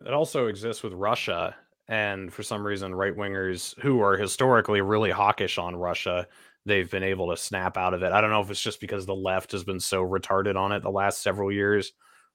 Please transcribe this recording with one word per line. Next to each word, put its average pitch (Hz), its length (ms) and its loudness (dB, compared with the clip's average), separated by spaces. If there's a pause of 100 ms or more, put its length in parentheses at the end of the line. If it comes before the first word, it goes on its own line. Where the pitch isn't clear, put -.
it 123 80 -6
also 147 340 0
exists 107 360 -6
with 104 100 -6
Russia. 92 600 -2 (320)
And 101 440 -2
for 107 120 -12
some 104 220 -6
reason, 98 300 -4
right-wingers 98 840 -4
who 135 180 4
are 98 160 6
historically 107 640 4
really 101 320 4
hawkish 101 460 2
on 87 180 -4
Russia, 87 500 -2 (400)
they've 98 240 2
been 95 140 -2
able 92 280 0
to 85 40 0
snap 92 400 -2
out 92 180 0
of 90 100 0
it. 90 100 2
I 104 80 6
don't 107 80 4
know 107 100 4
if 98 100 -2
it's 101 120 -6
just - 180 -4
because 98 260 -6
the 98 80 -4
left 95 380 -2
has 92 140 -6
been 92 160 -4
so 95 200 0
retarded 98 540 0
on 98 160 0
it 101 120 -2
the - 60 -2
last 98 320 0
several 98 300 0
years 101 400 2 (440)